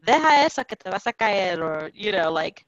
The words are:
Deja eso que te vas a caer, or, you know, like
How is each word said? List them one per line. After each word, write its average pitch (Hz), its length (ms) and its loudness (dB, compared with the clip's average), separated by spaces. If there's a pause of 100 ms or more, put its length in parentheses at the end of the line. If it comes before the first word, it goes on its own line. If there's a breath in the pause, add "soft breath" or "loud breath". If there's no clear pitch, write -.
Deja 294 440 4
eso 285 180 -2
que 220 120 -10
te - 140 -12
vas 190 160 -6
a 233 60 -2
caer, 190 500 -2
or, 156 320 -6
you 208 180 -6
know, 170 200 0
like 165 360 -6